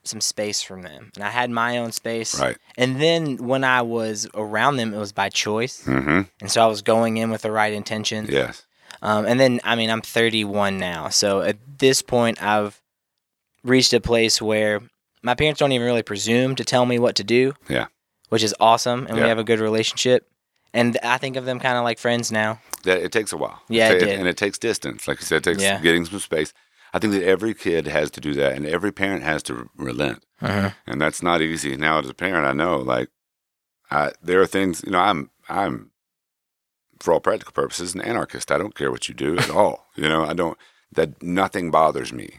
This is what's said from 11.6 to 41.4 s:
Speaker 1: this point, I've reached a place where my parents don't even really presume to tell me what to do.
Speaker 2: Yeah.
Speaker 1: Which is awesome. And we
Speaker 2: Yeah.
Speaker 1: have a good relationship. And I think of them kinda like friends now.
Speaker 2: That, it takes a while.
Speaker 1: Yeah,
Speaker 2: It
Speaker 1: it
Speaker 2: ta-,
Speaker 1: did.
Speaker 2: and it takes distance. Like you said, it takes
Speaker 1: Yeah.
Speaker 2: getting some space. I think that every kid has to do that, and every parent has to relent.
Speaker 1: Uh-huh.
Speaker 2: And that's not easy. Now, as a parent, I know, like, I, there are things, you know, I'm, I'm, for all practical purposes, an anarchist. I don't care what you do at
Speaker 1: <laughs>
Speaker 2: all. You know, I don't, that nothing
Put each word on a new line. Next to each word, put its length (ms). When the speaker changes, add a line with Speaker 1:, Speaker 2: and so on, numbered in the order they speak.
Speaker 1:
this 240
point, 400
I've 400
reached 300
a 60
place 420
where 400
my 140
parents 240
don't 120
even 140
really 180
presume 520
to 80
tell 220
me 140
what 180
to 60
do. 300
Speaker 2:
Yeah. 180
Speaker 1:
Which 140
is 160
awesome. 480
And 80
we 60
Speaker 2:
Yeah. 60
Speaker 1:
have 120
a 40
good 160
relationship. 680
And 300
I 140
think 180
of 100
them 140
kinda 240
like 160
friends 320
now. 280
Speaker 2:
That, 180
it 100
takes 220
a 40
while. 320
Speaker 1:
Yeah, 200
Speaker 2:
It 80
Speaker 1:
it 20
Speaker 2:
ta-, 80
Speaker 1:
did. 120
Speaker 2:
and 80
it 100
takes 200
distance. 500
Like 120
you 60
said, 120
it 140
takes 100
Speaker 1:
Yeah. 200
Speaker 2:
getting 240
some 140
space. 340
I 60
think 140
that 100
every 300
kid 340
has 240
to 100
do 140
that, 200
and 120
every 240
parent 320
has 200
to 320
relent. 480
Speaker 1:
Uh-huh. 300
Speaker 2:
And 160
that's 220
not 180
easy. 340
Now, 240
as 80
a 60
parent, 320
I 80
know, 240
like, 320
I, 220
there 200
are 60
things, 380
you 60
know, 80
I'm, 320
I'm, 400
for 140
all 60
practical 320
purposes, 440
an 60
anarchist. 500
I 80
don't 160
care 160
what 180
you 60
do 240
at 100
Speaker 1:
<laughs> 60
Speaker 2:
all. 400
You 120
know, 160
I 100
don't, 220
that 320
nothing 480